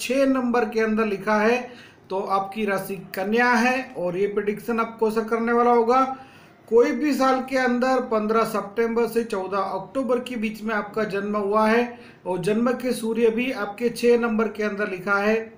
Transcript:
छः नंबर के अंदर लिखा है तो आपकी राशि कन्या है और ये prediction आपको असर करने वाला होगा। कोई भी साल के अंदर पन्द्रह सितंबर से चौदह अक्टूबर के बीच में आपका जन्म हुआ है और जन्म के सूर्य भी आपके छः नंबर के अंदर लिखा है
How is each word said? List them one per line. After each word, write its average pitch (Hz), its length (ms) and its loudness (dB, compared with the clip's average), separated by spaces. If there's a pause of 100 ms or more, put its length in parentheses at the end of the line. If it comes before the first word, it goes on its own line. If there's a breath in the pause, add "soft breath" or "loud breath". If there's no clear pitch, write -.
छः 269 260 2
नंबर 240 420 0
के 220 120 -2
अंदर 220 260 2
लिखा 208 320 0
है 240 540 -2 (160)
तो 190 100 -2
आपकी 196 460 -2
राशि 196 300 -4 (180)
कन्या 220 360 2
है 247 320 2 (120)
और 175 240 -4
ये 202 100 2
prediction 208 520 -2
आपको 226 260 -2
असर 214 180 0
करने 233 300 -2
वाला 240 180 4
होगा। 240 300 4 (680 loud breath)
कोई 247 240 6
भी 277 220 0
साल 262 260 2 (100)
के 269 80 0
अंदर 247 440 2 (100)
पन्द्रह 220 340 2
सितंबर 220 600 -2
से 233 160 0
चौदह 196 340 -4
अक्टूबर 226 600 -2
के 247 160 -8
बीच 214 280 -6
में 220 120 -2
आपका 208 300 -2
जन्म 202 320 -4
हुआ 208 300 2
है 240 300 2 (280 loud breath)
और 180 140 -2
जन्म 220 340 2
के 247 200 -2
सूर्य 226 360 2
भी 247 240 -2
आपके 202 380 -4
छः 240 280 4
नंबर 220 280 0
के 208 160 -4
अंदर 196 260 -2
लिखा 190 260 -2
है 208 200 2 (220)